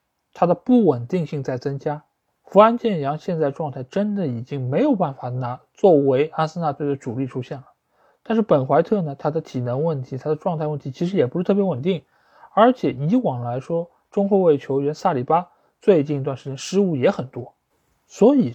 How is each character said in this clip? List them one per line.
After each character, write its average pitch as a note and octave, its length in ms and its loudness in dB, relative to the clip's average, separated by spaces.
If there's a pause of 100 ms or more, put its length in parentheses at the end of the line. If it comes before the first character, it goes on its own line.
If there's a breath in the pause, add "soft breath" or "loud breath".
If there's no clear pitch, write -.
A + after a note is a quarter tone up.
(340)
它 - 100 0
的 F3 100 4
不 B3 300 4
稳 B2 220 2
定 F3+ 180 -4
性 C#3+ 180 -8
在 C3 140 -6
增 C#3 220 -6
加。 D3+ 240 -6 (420)
福 - 160 4
安 A#3 160 6
健 G3+ 240 -2
洋 C#3 160 -4
现 E3 240 -6
在 C#3+ 100 0
状 D3 200 -8
态 C3 140 -10
真 G#3 300 -4
的 F#3+ 120 -2
已 A#2+ 160 -4
经 C3 260 -6
没 D#3 140 0
有 D4 120 2
办 D#3+ 200 -2
法 B2 160 -10
拿 B2 280 -6 (140)
作 F#3+ 220 4
为 C#3 400 2
阿 D#3 120 -2
森 E3+ 160 -8
纳 D3+ 80 -2
队 C#3+ 160 -6
的 C#3+ 80 -2
主 B2+ 240 -8
力 C3+ 80 -4
出 B2+ 140 -8
现 - 160 -10
了。 C3 80 -16 (580)
但 A3 140 -2
是 A3+ 60 2
本 C#3+ 240 2
怀 D3+ 160 4
特 G3+ 180 0
呢， D3 180 -6
他 D3+ 120 -4
的 D#3+ 100 -4
体 - 180 -8
能 B2 240 -4
问 D3+ 200 -2
题， C3 160 -10
他 D3 100 -10
的 D3+ 80 -2
状 E3 220 -4
态 D#3 80 -4
问 D3+ 120 -4
题 C3+ 120 -12
其 F3 160 -4
实 F#3+ 100 -4
也 C3+ 100 4
不 D#3+ 120 -4
是 F#3 60 -2
特 G3+ 100 2
别 G3 100 0
稳 D3 160 -2
定， E3 220 -2 (500 soft breath)
而 A3+ 180 6
且 D#3+ 220 0
以 D3 240 -2
往 D3+ 240 -2
来 A#2+ 180 -6
说， E3+ 320 -6 (200)
中 G3+ 180 0
后 G3+ 120 2
卫 D#3 180 4
球 C#3 240 -4
员 D3 120 -2
萨 F3 200 0
里 B2 80 -2
巴 E3+ 260 0 (320 soft breath)
最 E3 240 4
近 C#3+ 160 -4
一 C3 40 -6
段 C3+ 120 -6
时 - 140 -12
间 C3+ 80 -10
失 - 220 -6
误 F3+ 140 0
也 C#3 160 2
很 E3+ 180 -4
多。 - 260 -14 (520)
所 C4+ 300 4
以 C3+ 180 0